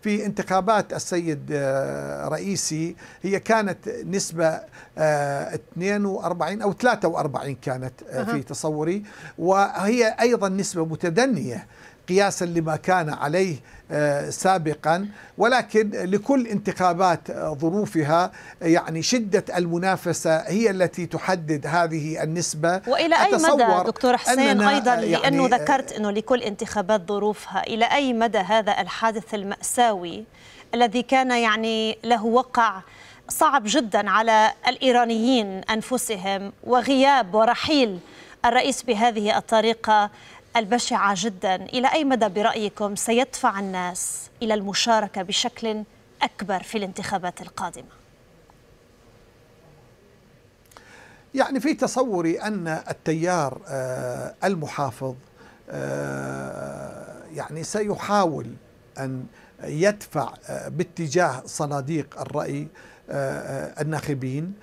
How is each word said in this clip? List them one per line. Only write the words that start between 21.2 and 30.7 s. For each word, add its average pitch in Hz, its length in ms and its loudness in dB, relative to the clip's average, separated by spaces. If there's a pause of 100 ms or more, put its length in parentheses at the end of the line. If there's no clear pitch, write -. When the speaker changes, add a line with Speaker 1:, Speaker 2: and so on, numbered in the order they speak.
Speaker 1:
هذه 160 560 0
النسبة. 165 640 -2
Speaker 2:
وإلى 311 300 2
أي 381 160 4
مدى 359 40 4
Speaker 1:
أتصور 269 460 4
Speaker 2:
دكتور 247 340 2
حسين 247 220 2
Speaker 1:
أننا، 208 320 4
Speaker 2:
أيضًا، 247 240 4
Speaker 1:
يعني، 220 180 0
Speaker 2:
لأنه 269 340 2
ذكرت 254 460 2
أنه 208 180 -2
لكل 220 320 0
انتخابات 202 680 -2
ظروفها، 202 540 -2
إلى 220 220 0
أي 269 280 2
مدى 226 260 0
هذا 202 420 2
الحادث 214 540 -4
المأساوي 202 920 -2 (500)